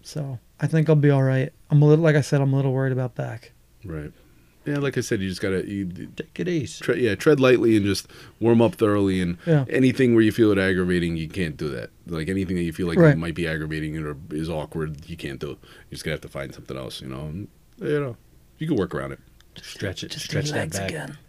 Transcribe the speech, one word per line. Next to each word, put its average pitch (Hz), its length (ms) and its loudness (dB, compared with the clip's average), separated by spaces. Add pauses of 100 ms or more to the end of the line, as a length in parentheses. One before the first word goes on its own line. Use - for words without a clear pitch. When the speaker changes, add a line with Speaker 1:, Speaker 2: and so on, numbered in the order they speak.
Speaker 1:
So 135 360 -10 (220)
I 147 60 -2
think 156 220 2
I'll 160 80 6
be 143 140 6
all 139 120 4
right. 131 300 0 (180)
I'm 147 120 6
a 151 40 6
little, 156 180 6
like 156 120 4
I 147 40 2
said, 139 200 0
I'm 139 120 0
a 135 40 2
little 135 160 0
worried 135 200 0
about 127 220 -4
back. 120 380 -10 (320)
Speaker 2:
Right. 78 280 -10 (520)
Yeah, 147 140 -4
like 139 180 -2
I 127 60 -2
said, 113 180 -2
you 95 80 -2
just 90 140 -6
gotta, 95 260 -2
you 101 160 -4
d- 90 320 -10
Speaker 3:
Take - 120 -10 (120)
it - 80 -4
easy. 165 340 -6
Speaker 2:
tre-, - 160 0
yeah, 151 180 2
tread 147 220 4
lightly 123 380 6
and 101 80 4
just 98 220 -2 (340)
warm 113 220 6
up 113 140 4
thoroughly. 101 440 2
And 87 240 -2
Speaker 1:
Yeah. 151 240 2
Speaker 2:
anything 127 460 4
where 113 80 6
you 107 100 4
feel 110 200 4
it 95 60 2
aggravating, 90 600 0
you 80 100 -6
can't 78 280 -6
do 76 140 -6
that. 58 200 -10 (160)
Like, 80 240 -8
anything 95 260 -4
that 87 60 -2
you 82 100 -4
feel 85 140 -6
like 82 120 -2
Speaker 1:
Right. 156 200 8
Speaker 2:
might 82 160 -6
be 82 120 -4
aggravating 78 520 -6
or 73 180 -8 (140)
is 78 180 -6
awkward, 78 480 -8 (100)
you 85 120 -14
can't 69 200 -12
do. 73 100 -10
You're 67 100 -12 (320)
just - 140 -14
gonna 80 100 -4
have - 80 -10
to 73 60 -16
find 69 260 -12
something - 240 -14
else, 62 240 -12
you 65 60 -14
know. 65 180 -10
And, 80 220 -10 (340)
you 147 180 -2
know, 127 160 -8 (420)
you 160 80 -8
can 160 100 -2
work 90 180 -2
around 69 180 -6
it. 69 60 -14 (420)
Speaker 3:
Stretch - 420 -10
it. - 100 -12
Speaker 1:
Just - 140 -12
Speaker 3:
Stretch 147 200 -4
Speaker 1:
do 151 60 -6
Speaker 3:
that - 80 -4
Speaker 1:
legs 175 180 -6
Speaker 3:
back. 196 120 -6
Speaker 1:
again. 147 280 -10 (100)